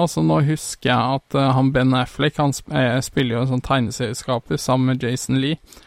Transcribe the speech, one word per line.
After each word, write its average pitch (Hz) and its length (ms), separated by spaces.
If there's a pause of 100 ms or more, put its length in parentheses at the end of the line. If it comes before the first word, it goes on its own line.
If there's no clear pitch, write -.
altså. 160 220
Nå 160 200
husker - 480
jeg 123 280
at, - 160
eh, 135 160
han 131 200
Ben 131 220
Affleck, 127 440
han 143 140
sp-, - 200
eh, 131 300
spiller 123 360
jo 120 60
en 131 100
sånn 123 100
tegneserieskaper 127 960
sammen 131 340
med 127 100
Jason 127 360
Lee. 143 200 (280)